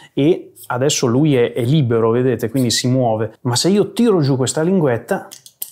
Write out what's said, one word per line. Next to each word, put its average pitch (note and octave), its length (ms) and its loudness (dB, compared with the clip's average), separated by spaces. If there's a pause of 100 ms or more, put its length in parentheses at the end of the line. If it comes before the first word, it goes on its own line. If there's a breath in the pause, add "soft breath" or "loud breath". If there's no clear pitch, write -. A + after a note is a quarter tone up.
(140)
e - 400 -2 (140)
adesso C3 380 -2
lui C3 320 2
è, A#2 160 0
è B2+ 100 -4
libero, A#2 460 2
vedete, A#2+ 400 0
quindi B2 220 0
si - 180 -2
muove. A2+ 520 -2
Ma B2 140 -2
se D#3+ 140 0
io G3 240 2
tiro A3 280 2
giù C#3 140 2
questa B2+ 260 -2
linguetta, E3 640 0 (440)